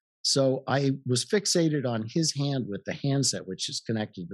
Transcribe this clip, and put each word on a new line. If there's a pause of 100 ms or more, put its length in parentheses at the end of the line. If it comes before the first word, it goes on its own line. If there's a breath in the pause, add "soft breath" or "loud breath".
(220)
So
I (120)
was
fixated
on
his
hand
with
the
handset,
which
is
connected
to